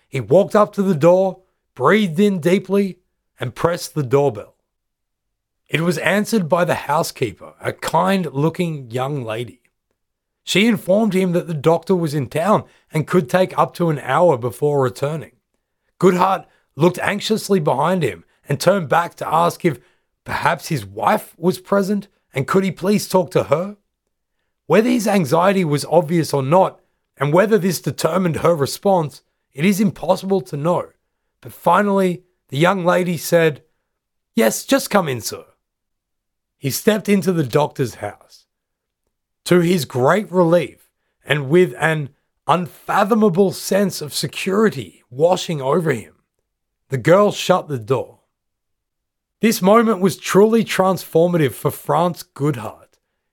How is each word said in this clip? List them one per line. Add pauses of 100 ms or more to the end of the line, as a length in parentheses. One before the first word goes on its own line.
he
walked
up
to
the
door, (320)
breathed
in
deeply, (400)
and
pressed
the
doorbell. (1120)
It
was
answered
by
the
housekeeper,
a
kind-looking
young
lady. (800)
She
informed
him
that
the
doctor
was
in
town (260)
and
could
take
up
to
an
hour
before
returning. (680)
Goodhart (280)
looked
anxiously
behind
him (240)
and
turned
back
to
ask
if (460)
perhaps
his
wife
was
present (260)
and
could
he
please
talk
to
her? (920)
Whether
his
anxiety
was
obvious
or
not, (360)
and
whether
this
determined
her
response, (300)
it
is
impossible
to
know. (500)
But
finally, (260)
the
young
lady
said, (720)
"Yes,
just
come
in,
sir." (1120)
He
stepped
into
the
doctor's
house. (1000)
To
his
great
relief, (340)
and
with
an (360)
unfathomable
sense
of
security
washing
over
him, (760)
the
girl
shut
the
door. (1200)
This
moment
was
truly
transformative
for
Franz
Goodhart. (340)